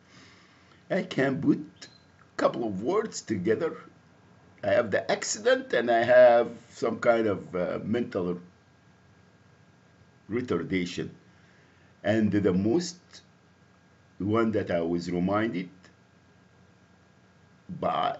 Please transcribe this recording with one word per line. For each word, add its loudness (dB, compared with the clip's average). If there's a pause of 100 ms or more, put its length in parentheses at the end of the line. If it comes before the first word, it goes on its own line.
(880)
I 0
can -2
put 0
a -20
couple -2
of -6
words -2
together. -2 (880)
I -2
have 2
the -2
accident -2
and 0
I 4
have 8 (220)
some -4
kind 2
of, -4
uh, -2
mental -4 (1900)
retardation. -4 (960)
And 2
the 2
most 0 (1200)
one 0
that -2
I 0
was -4
reminded -2 (2000)
by, -2